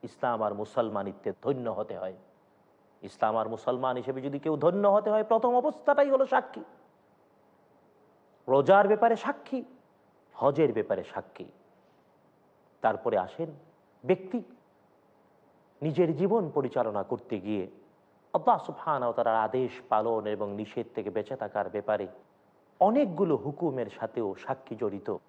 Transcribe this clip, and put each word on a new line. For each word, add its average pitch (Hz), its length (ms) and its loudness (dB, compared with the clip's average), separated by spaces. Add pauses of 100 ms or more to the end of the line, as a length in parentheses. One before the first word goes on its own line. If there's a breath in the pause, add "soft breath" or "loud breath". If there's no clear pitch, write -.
ইসলাম 117 400 -4
আর 104 100 -2
মুসলমানিত্বে 104 880 -4
ধন্য 123 280 -2
হতে 104 280 -6
হয়। 92 160 -8 (880)
ইসলাম 110 360 0
আর 110 120 0
মুসলমান 123 460 -2
হিসেবে 131 260 -6
যদি 139 180 -6
কেউ 156 180 -2
ধন্য 180 300 2
হতে 208 220 4
হয়, 214 140 2
প্রথম 226 320 2
অবস্থাটাই 285 540 2
হলো 269 160 4
সাক্ষী। 254 380 -2 (1800)
রোজার 147 400 8
ব্যাপারে 220 280 4
সাক্ষী, - 480 -6 (680)
হজের 143 400 2
ব্যাপারে 101 300 -2
সাক্ষী। - 420 -12 (1400)
তারপরে 110 360 2
আসেন 151 340 -4 (540)
ব্যক্তি 190 380 0 (1400)
নিজের 156 360 2
জীবন 190 360 0
পরিচালনা 120 500 -2
করতে 113 360 -6
গিয়ে 95 280 -4 (680)
আল্লাহ 190 320 2
সুবহানাহু 147 380 -2
ওয়া 117 100 0
তাআলার 113 300 2
আদেশ 123 280 -2 (180)
পালন 110 380 0
এবং 104 260 -4
নিষেধ 107 320 -6 (100)
থেকে 104 140 -6
বেঁচে 107 260 -6
থাকার 104 340 -4
ব্যাপারে 101 380 -2 (720)
অনেকগুলো 190 560 2
হুকুমের 131 500 -4
সাথেও 104 500 -6
সাক্ষী - 400 -10
জড়িত। 101 420 -6 (120)